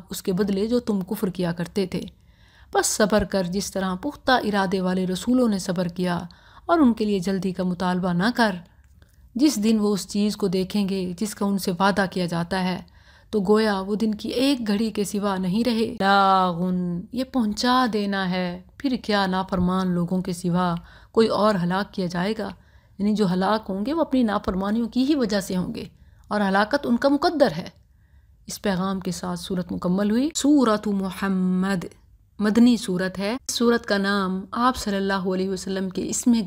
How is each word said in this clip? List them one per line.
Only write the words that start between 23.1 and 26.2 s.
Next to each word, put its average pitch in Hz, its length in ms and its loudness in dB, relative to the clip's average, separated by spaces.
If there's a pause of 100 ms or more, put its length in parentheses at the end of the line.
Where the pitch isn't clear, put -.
جو 196 180 2
ہلاک 190 360 0
ہوں 196 180 -4
گے 269 60 -2
وہ 330 80 0
اپنی 254 220 2
نافرمانیوں 208 640 -2
کی 247 160 0
ہی 294 100 2
وجہ 214 260 0
سے 185 160 -6
ہوں 180 180 -2
گے - 100 -10 (440)